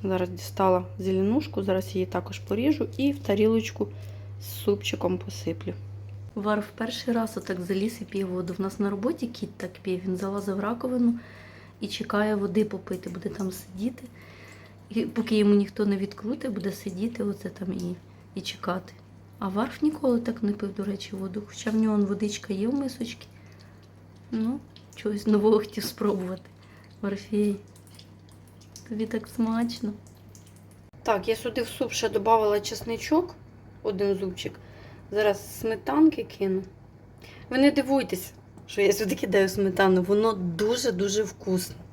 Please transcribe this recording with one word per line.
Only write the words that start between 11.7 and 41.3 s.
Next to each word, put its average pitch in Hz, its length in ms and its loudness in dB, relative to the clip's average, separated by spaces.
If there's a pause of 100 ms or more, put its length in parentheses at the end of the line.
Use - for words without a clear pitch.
і 208 60 -6
чекає 208 480 0
води 202 300 2
попити, 185 440 -6
буде 180 200 -6
там 190 220 -4
сидіти. 202 520 -8 (840)
І 220 120 -2
поки 220 360 0
йому 208 180 8
ніхто 202 300 2
не 196 120 2
відкрутить, 208 540 -4
буде 196 200 -2
сидіти 202 520 -4
оце 202 260 -4
там 185 240 -6
і, 180 220 -4 (400)
і 190 60 -6
чекати. - 520 -6 (460)
А 202 80 -4
Варф 214 340 -2
ніколи 294 380 4
так 233 240 -2
не 208 80 2
пив, 202 240 -4
до 196 80 -4
речі, 196 320 -6
воду. 190 320 -6
Хоча - 240 -6
в 220 40 0
нього, 220 200 4
он, 208 100 6
водичка 202 480 -2
є 196 140 0
в 262 60 0
мисочці. 262 540 -4 (1040)
Ну, 226 280 -2 (360)
чогось 208 320 -2
нового 214 300 8
хотів 214 260 -2
спробувати. 190 680 -2 (520)
Варфій, 202 540 0 (1300)
тобі 220 160 -2
так 220 300 -6
смачно. 226 580 0 (1120)
Так, 202 240 2
я 220 80 2
сюди 240 260 -4
в 233 60 -2
суп - 240 -2
ще - 180 0
добавила 214 500 4
чесничок, 233 760 -2 (480)
один 196 320 2
зубчик. 185 380 -6 (580)
Зараз 208 480 2
сметанки 269 640 4
кину. 190 400 -2 (840)
Ви 254 80 0
не 277 140 8
дивуйтесь, 262 600 0 (360)
що - 140 -2
я 196 120 6
сюди 196 220 0
кидаю 196 340 4
сметану. 190 540 4
Воно 208 300 4
дуже-дуже 202 880 0
вкусне. - 520 -2 (180)